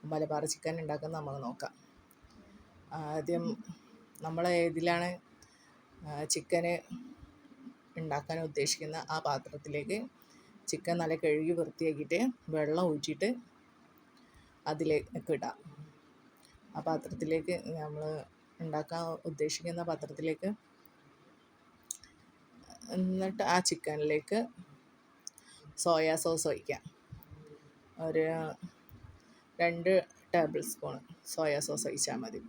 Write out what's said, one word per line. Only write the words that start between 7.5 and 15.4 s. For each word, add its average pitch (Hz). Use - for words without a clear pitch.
ഉണ്ടാക്കാൻ 151
ഉദ്ദേശിക്കുന്ന 151
ആ -
പാത്രത്തിലേക്ക് 147
ചിക്കൻ 170
നല്ല 160
കഴുകി 156
വൃത്തിയാക്കിയിട്ട് 156
വെള്ളം 156
ഊറ്റിയിട്ട് 151
അതിലേക്ക് 156
ഇടാം. -